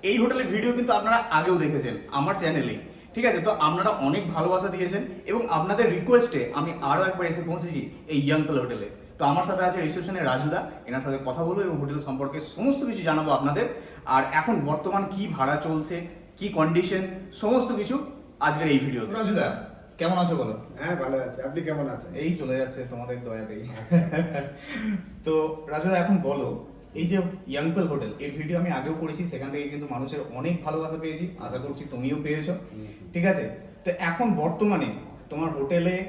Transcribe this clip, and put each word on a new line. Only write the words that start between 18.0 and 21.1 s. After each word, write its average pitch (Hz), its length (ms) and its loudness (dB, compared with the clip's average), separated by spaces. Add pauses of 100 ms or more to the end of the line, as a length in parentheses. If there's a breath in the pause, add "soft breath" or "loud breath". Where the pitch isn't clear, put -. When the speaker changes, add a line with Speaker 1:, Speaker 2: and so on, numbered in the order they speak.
Speaker 1:
আজকের 151 280 2
এই 139 120 8
ভিডিওতে। 120 340 -2
রাজুদা, 196 340 2 (520)
কেমন 180 180 4
আছো 170 180 4
বলো? 113 180 0 (260)
Speaker 2:
হ্যাঁ, 170 160 -2
ভালো 135 300 0